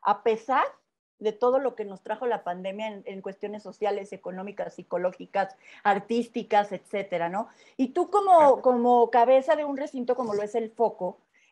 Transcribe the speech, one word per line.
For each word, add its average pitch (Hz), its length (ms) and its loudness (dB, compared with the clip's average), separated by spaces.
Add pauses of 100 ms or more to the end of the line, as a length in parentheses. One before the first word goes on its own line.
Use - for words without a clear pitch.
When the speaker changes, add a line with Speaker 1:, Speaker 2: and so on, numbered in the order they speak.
Speaker 1:
a 202 220 0
pesar 240 400 0 (560)
de 214 140 -4
todo 247 260 2
lo 254 160 -4
que 220 80 -8
nos 196 200 -16
trajo 214 220 -8
la 214 200 -2
pandemia 190 420 -8
en, 202 180 -12
en 196 160 -12
cuestiones 202 420 -10
sociales, 196 500 -6
económicas, 185 640 -10
psicológicas, 180 840 -4 (260)
artísticas, 208 880 0
etcétera, 180 560 -6
¿no? 196 220 -6 (260)
Y 254 140 -2
tú 349 200 -2
como, 392 280 6
Speaker 2:
Claro. 277 240 8
Speaker 1:
como 240 500 4
cabeza 262 460 4
de 302 80 -2
un 285 100 -6
recinto 254 400 -4
como 233 200 -4
lo 202 60 -2
es 208 140 -6
el 226 160 -4
Foco, 208 480 -4 (320)